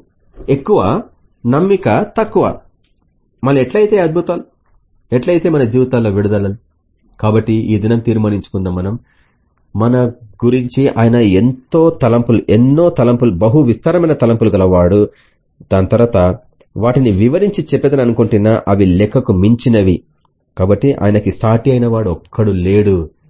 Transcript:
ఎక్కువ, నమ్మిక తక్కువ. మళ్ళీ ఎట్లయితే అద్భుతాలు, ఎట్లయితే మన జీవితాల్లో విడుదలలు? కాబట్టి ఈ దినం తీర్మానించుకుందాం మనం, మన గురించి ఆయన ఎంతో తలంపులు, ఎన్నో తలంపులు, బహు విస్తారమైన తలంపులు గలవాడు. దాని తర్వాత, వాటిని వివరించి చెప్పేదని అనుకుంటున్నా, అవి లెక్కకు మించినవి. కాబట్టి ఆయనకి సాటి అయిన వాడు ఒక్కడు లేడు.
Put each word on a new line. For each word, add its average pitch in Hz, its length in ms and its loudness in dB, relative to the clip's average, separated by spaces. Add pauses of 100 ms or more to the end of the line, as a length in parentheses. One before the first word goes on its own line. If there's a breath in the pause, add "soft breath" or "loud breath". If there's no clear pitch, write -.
(500)
ఎక్కువ, 139 520 0 (460)
నమ్మిక 175 420 0 (280)
తక్కువ. 170 380 -2 (880)
మళ్ళీ 135 180 0
ఎట్లయితే 208 380 0
అద్భుతాలు, 170 440 -4 (680)
ఎట్లయితే 170 380 0
మన 151 140 0
జీవితాల్లో 123 460 0
విడుదలలు? 101 460 -2 (680)
కాబట్టి 110 320 0
ఈ 110 240 -2
దినం 110 220 0
తీర్మానించుకుందాం 101 760 -4
మనం, 98 240 -6 (760)
మన 117 200 0 (500)
గురించి 127 520 0
ఆయన 117 180 2
ఎంతో 120 720 2
తలంపులు, 120 600 0
ఎన్నో 139 400 2
తలంపులు, 120 420 0
బహు 107 280 0
విస్తారమైన 156 540 0
తలంపులు 113 360 0
గలవాడు. 92 600 2 (640 soft breath)
దాని 95 140 0
తర్వాత, 98 500 2 (400)
వాటిని 123 340 0
వివరించి 147 520 0
చెప్పేదని 139 380 0
అనుకుంటున్నా, 113 640 0
అవి 101 180 2
లెక్కకు 104 480 0
మించినవి. 101 680 2 (540)
కాబట్టి 101 360 0
ఆయనకి 104 380 0
సాటి 113 400 0
అయిన 120 160 0
వాడు 110 220 -2
ఒక్కడు - 420 -4
లేడు. 95 580 0 (200)